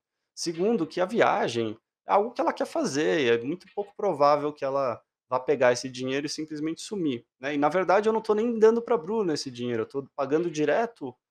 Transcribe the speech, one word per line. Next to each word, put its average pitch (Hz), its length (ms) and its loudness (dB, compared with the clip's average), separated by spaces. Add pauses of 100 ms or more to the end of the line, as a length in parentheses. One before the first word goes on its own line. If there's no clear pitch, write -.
(340)
Segundo, 175 520 -2
que 165 140 -6
a 180 40 2
viagem 143 720 0 (300)
é - 60 0
algo 208 180 2
que 247 100 -6
ela 311 120 0
quer - 140 -6
fazer, 170 540 0
e 123 100 2
é 117 120 4
muito 151 320 -8
pouco 202 220 -10
provável 147 560 2
que 147 120 -8
ela 135 360 -2 (280)
vá 127 100 -2
pegar 127 340 4
esse 127 160 -4
dinheiro 131 380 -6
e - 20 -8
simplesmente 156 520 -8
sumir, 156 440 -4 (160)
né? 139 140 -4
E, 147 40 -2
na 147 100 4
verdade, 185 400 2
eu 220 40 4
não 220 80 0
tô 214 140 0
nem 226 240 0
dando 226 240 6
pra 233 140 0
Bruna 185 380 -2
esse 143 140 -6
dinheiro, 120 340 -4
eu 110 40 -4
tô 139 180 -8 (120)
pagando 151 340 0
direto 151 640 -2 (160)